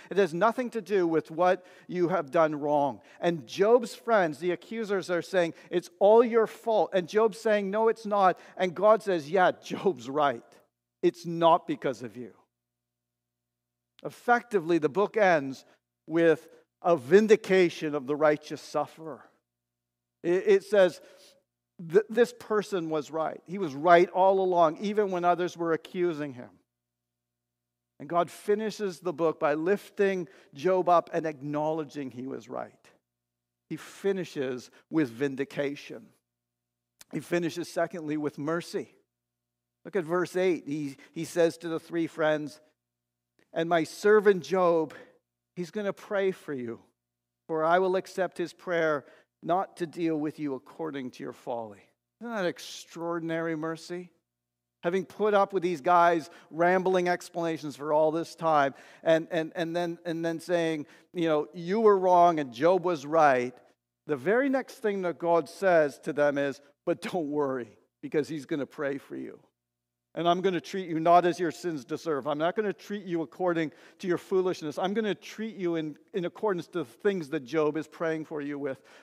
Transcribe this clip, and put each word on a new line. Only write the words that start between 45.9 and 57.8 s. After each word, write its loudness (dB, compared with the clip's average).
pray -2
for -8
you, -8
for -2
I 4
will 0
accept -6
his -6
prayer -2
not -4
to -4
deal -2
with -6
you -6
according -10
to -18
your -10
folly." -12
Isn't -12
that -2
extraordinary -6
mercy? -10
Having -2
put 0
up 4
with -2
these -2
guys' 4
rambling 2
explanations -6
for -6